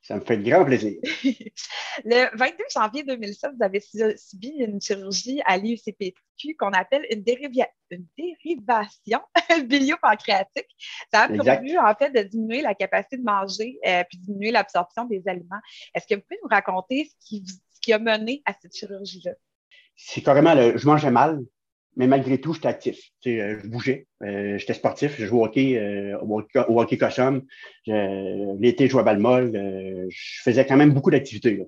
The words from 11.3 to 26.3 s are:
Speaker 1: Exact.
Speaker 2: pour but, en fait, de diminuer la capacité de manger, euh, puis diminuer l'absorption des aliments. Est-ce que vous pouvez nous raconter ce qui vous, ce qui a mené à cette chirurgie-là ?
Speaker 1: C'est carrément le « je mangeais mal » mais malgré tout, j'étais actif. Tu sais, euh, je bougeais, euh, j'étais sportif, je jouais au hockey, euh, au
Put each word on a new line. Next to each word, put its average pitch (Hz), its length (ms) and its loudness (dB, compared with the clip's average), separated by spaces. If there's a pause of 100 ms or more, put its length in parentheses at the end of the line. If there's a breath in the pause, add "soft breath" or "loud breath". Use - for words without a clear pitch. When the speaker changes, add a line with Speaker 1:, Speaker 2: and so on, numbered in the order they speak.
Speaker 1:
Exact. 214 280 4
Speaker 2:
pour 254 100 -8
but, 330 80 0
en 220 180 4
fait, 285 180 0
de 214 140 2
diminuer 226 360 -4
la 220 120 -2
capacité 196 440 -4
de 254 60 -8
manger, 202 600 -4
euh, 180 220 2
puis 180 120 -20
diminuer 202 320 -6
l'absorption 196 520 -2
des 208 220 -6
aliments. 180 340 -8 (340 loud breath)
Est-ce 170 120 -6
que 214 80 -2
vous 202 80 -10
pouvez 415 200 -16
nous 311 60 -14
raconter 202 560 -2
ce - 240 -20
qui 208 120 -10
vous, 185 120 -16 (220)
ce - 80 -18
qui 233 100 0
a 214 60 4
mené 226 480 -2
à - 120 -4
cette - 160 -20
chirurgie-là ? 185 580 -12 (640 soft breath)
Speaker 1:
C'est - 260 -12
carrément 147 320 8
le « 117 240 6
je 127 80 0
mangeais 147 240 6
mal » 139 300 4 (560)
mais 127 100 2
malgré 131 340 4
tout, 160 140 -4
j'étais 143 140 -2
actif. - 280 -4 (240)
Tu 123 120 -4
sais, 113 80 -2
euh, 107 200 -6
je 101 60 -16
bougeais, 120 400 -4 (160)
euh, 101 340 -4
j'étais 110 180 -4
sportif, 143 440 -2
je 110 80 -4
jouais 117 140 4
au 110 40 6
hockey, 131 320 2
euh, 101 440 -4
au 107 180 -2